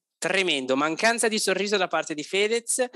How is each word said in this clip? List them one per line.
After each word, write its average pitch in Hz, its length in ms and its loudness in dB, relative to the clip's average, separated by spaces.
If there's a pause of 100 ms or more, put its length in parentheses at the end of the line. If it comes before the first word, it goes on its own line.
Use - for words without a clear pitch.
(180)
Tremendo, 156 580 0
mancanza 208 500 2
di 214 140 0
sorriso 196 360 0
da 185 120 0
parte 156 260 -2
di 147 80 -6
Fedez. 233 720 0